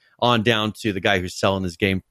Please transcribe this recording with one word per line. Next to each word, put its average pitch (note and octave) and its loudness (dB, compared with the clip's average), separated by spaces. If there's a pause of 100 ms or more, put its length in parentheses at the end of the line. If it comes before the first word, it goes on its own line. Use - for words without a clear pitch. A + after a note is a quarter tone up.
(200)
on A#2 2
down G#2+ 2 (100)
to G#2+ -2
the F#2+ -6
guy G2+ 2
who's F2+ -6
selling G2 0
his F2 -6
game F#2+ 0